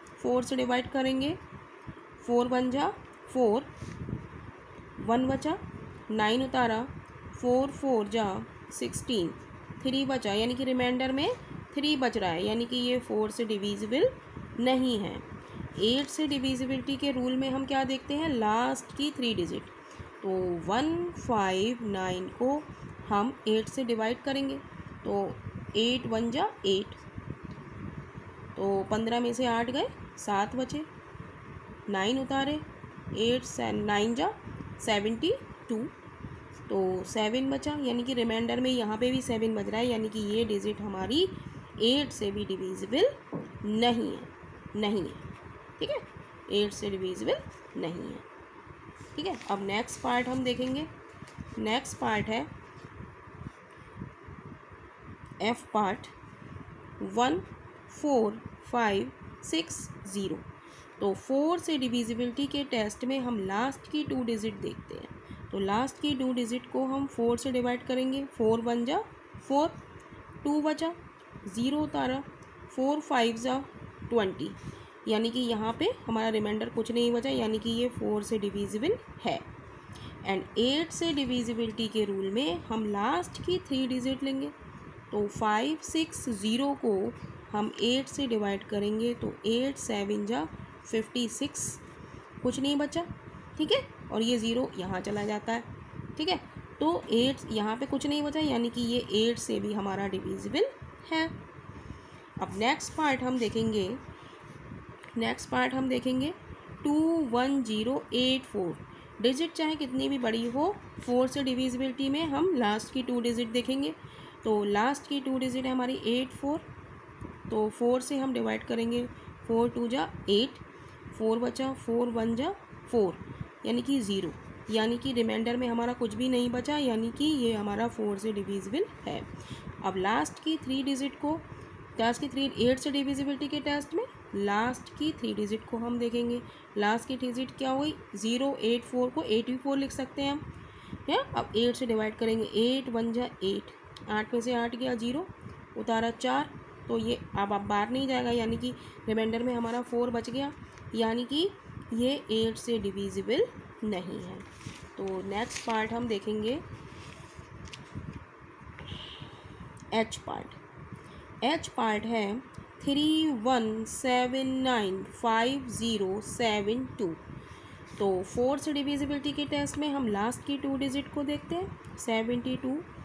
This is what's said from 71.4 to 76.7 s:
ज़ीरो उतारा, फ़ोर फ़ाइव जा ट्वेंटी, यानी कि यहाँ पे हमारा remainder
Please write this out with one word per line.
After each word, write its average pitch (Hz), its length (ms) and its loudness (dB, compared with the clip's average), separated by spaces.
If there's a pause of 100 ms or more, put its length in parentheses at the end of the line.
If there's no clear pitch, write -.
ज़ीरो 240 320 0
उतारा, 277 440 0 (460)
फ़ोर 277 320 2
फ़ाइव 233 360 4
जा 254 220 0 (440)
ट्वेंटी, 208 480 2 (580)
यानी 220 220 4
कि 247 100 0
यहाँ 226 380 2
पे 392 140 4 (140)
हमारा 226 240 2
remainder 214 400 2